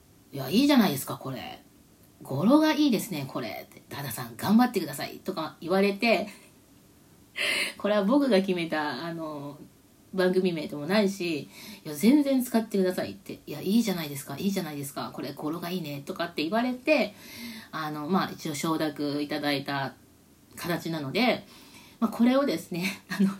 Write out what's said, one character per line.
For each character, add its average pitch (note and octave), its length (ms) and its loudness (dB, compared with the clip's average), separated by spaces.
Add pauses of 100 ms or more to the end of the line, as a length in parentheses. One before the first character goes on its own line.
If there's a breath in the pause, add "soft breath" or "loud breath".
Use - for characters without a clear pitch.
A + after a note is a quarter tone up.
(320)
「い - 40 -10
や、 C3+ 140 -8
い A#3+ 140 6
い - 20 6
じ D4 60 6
ゃ C4+ 60 8
な G3 100 6
い D3 40 0
で C#3 60 -4
す - 80 -8
か、 B2 100 -6
こ - 160 -10
れ。 G#2+ 300 -12 (600)
語 C#3 220 -2
呂 C#4 160 8
が D#4 120 4
い D4 160 4
い - 40 2
で F3 80 2
す - 100 -8
ね、 D3 160 -6
こ C#3 140 -8
れ」 - 280 -10
っ - 60 -20
て、 - 160 -20
「ダ C#3 140 -10
ダ B2 80 -6
さ B2+ 120 -8
ん、 A2+ 120 -14
頑 G3+ 200 4
張 B3 100 8
っ - 40 0
て - 80 -2
く E3 80 -4
だ D3 80 -8
さ C#3+ 120 -8
い」 - 180 -12
と - 100 -4
か D#3 260 -8
言 E3 100 -4
わ F#3+ 100 4
れ G3 140 4
て、 G#3 340 2 (1080 loud breath)
<laughs> - 440 -4
こ G3+ 100 -2
れ G#3 60 4
は G#3 100 2
僕 C#4 240 4
が G3 120 6
決 F#3+ 140 2
め E3+ 120 -2
た、 D#3 380 -4
あ E3+ 100 -6
の、 D3+ 440 -10 (560)
番 F#3 180 4
組 F#3 200 4
名 D3+ 140 -4
で D3 100 -8
も D3 100 -8
な G3 140 4
い G3+ 80 6
し、 E3 400 -4 (360 loud breath)
「い - 40 -12
や、 D3+ 60 -8
全 A3+ 280 8
然 C4+ 200 4
使 B3 140 0
っ A3 100 0
て - 100 -4
く F#3+ 80 4
だ F#3 100 0
さ E3+ 100 -4
い」 G3+ 80 -8
っ - 20 -12
て、 - 320 -14
「い D#3+ 60 -10
や、 C#3+ 80 -10
い G3+ 180 2
い A#3 40 4
じ G3+ 80 0
ゃ F#3 40 0
な E3+ 100 -4
い D3 40 -6
で C#3+ 80 -10
す - 100 -12
か、 C#3 100 -10
い F#3 120 -2
い - 20 0
じ F#3+ 100 -2
ゃ - 20 -2
な D#3 100 -8
い D3 40 -8
で C#3 80 -8
す - 80 -10
か、 B2 220 -8
こ D#3 80 -10
れ C#3+ 100 -8
語 D3 180 -6
呂 E3+ 80 -6
が F3+ 120 -8
い F#3 80 -4
い E3+ 40 -8
ね」 C#3+ 220 -8
と - 100 -8
か E3 120 -6
っ E3+ 80 -12
て D#3 80 -4
言 D#3+ 80 -2
わ A3 100 0
れ B3 140 0
て、 B3+ 400 0 (560 loud breath)
あ D#3 200 -6
の、 D3+ 180 -8
ま F3 200 2
あ、 - 20 -12
一 - 200 -10
応 D3+ 40 -6
承 D#3+ 220 -2
諾 D3 460 -4
い D3 60 -6
た D3 120 -4
だ D3 120 0
い C#3 120 -2
た C#3 300 -4 (640)
形 E3 340 -4
な D#3+ 100 -4
の C3+ 120 -8
で、 A3+ 340 0 (520 loud breath)
ま A3+ 100 2
あ、 - 20 -10
こ A#3 140 2
れ B3 120 6
を C#4+ 80 4
で D#4+ 140 0
す - 140 -12
ね、 F#3 320 -4
<laughs> - 40 -20
あ - 140 0
の、 F#3+ 60 6 (120)